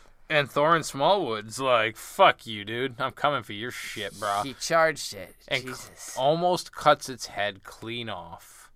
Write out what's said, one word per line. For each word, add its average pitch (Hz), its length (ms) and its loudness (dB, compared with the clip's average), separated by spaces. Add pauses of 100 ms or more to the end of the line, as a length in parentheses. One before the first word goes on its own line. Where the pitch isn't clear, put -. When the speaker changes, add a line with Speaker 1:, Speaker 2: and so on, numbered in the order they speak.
(300)
Speaker 1:
And 147 180 2
Thorin 156 360 4
Smallwood's 131 760 0
like, 117 360 2
"Fuck - 500 6
you, 107 180 -10
dude. 120 340 -6
I'm 131 140 -4
coming 139 300 0
for 107 100 -14
your 107 180 -8
shit, - 480 -10
bro." 101 240 -2
Speaker 2:
He 131 120 -8
charged 160 600 0
it. 92 200 -16 (140)
Speaker 1:
And 131 140 -4
c- 127 60 -12
Speaker 2:
Jesus. - 480 -14
Speaker 1:
almost 165 580 0
cuts - 360 2
its 123 160 -12
head 101 380 -6
clean 113 440 -12
off 85 680 -16